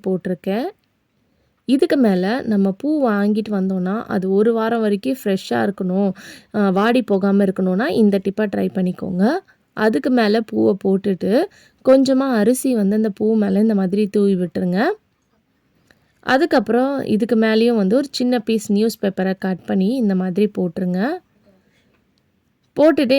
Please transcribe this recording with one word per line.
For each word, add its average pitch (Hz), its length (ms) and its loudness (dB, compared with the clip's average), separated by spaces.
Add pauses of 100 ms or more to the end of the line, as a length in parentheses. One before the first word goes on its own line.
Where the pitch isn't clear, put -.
போட்டிருக்கேன். 190 600 -4 (1080)
இதுக்கு 320 320 2
மேல 185 180 2 (280)
நம்ம 196 280 2
பூ 277 80 -4 (200)
வாங்கிட்டு 208 500 0
வந்தோம்னா 190 400 -2 (160)
அது 185 120 -2 (120)
ஒரு 220 200 4
வாரம் 226 280 -2
வரைக்கும் 208 340 -2
ஃப்ரெஷ்ஷா 208 460 -4
இருக்கணும், 196 440 -2 (480)
அ, 208 40 0 (160)
வாடி 233 340 2
போகாம 196 360 2
இருக்கணும்னா 190 400 -2 (120)
இந்த 202 280 2
டிப்பை 208 260 -2
ட்ரை 196 140 -2 (100)
பண்ணிக்கோங்க. 185 460 -2 (520)
அதுக்கு 254 440 0
மேல 220 320 0
பூவை 220 220 2 (120)
போட்டுட்டு 190 480 0 (560)
கொஞ்சமா 269 380 4 (120)
அரிசி 254 320 0 (100)
வந்து 202 200 0
அந்த 214 180 -2
பூ 214 80 0 (160)
மேல 202 220 2
இந்த 220 180 2
மாதிரி 196 200 0 (120)
தூவி 202 260 2
விட்டுருங்க. 180 380 -2 (1500)
அதுக்கப்புறம் 262 640 2 (220)
இதுக்கு 214 320 0
மேலேயும் 226 360 2
வந்து 190 200 2
ஒரு 285 80 -4 (100)
சின்ன 247 200 0 (100)
பீஸ் 226 260 -2
நியூஸ் 214 280 0
பேப்பரை 190 300 -2 (120)
கட் 190 240 -4
பண்ணி 196 200 0 (140)
இந்த 196 180 0
மாதிரி 185 260 -2 (100)
போட்டுருங்க. 180 440 -4 (1800)
போட்டுட்டு 285 420 4